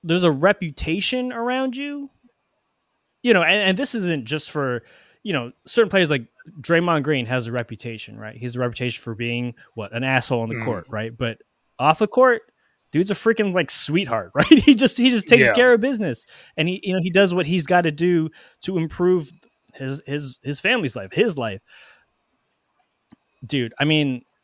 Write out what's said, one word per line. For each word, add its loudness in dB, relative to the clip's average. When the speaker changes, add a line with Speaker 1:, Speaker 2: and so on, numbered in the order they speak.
Speaker 1:
there's 0
a 4
reputation -2
around -4
you, -10
you 4
know, 4
and, 2
and 0
this -2
isn't -2
just -6
for, -4
you -8
know, -6
certain 2
players, 2
like -2
Draymond 2
Green -2
has -4
a -8
reputation, -10
right? -14
He -14
has -8
a -6
reputation -4
for -8
being, -6
what, -12
an -6
asshole 0
on -6
the -6
Speaker 2:
Mm. -8
Speaker 1:
court, -6
right? -8
But -8
off 4
the 0
court, 2
dude's 0
a 0
freaking, 0
like, 0
sweetheart, 0
<laughs> -20
right? 2
He 8
just, 2
he 4
just 0
takes 6
Speaker 2:
Yeah. 4
Speaker 1:
care 6
of 2
business. -2
And 0
he, -6
you -2
know, 0
he -2
does 4
what 0
he's 0
gotta 2
do 0
to -4
improve 0
his, -8
his, -8
his -6
family's -2
life, -12
his 0
life. -6
Dude, -2
I 0
mean, 0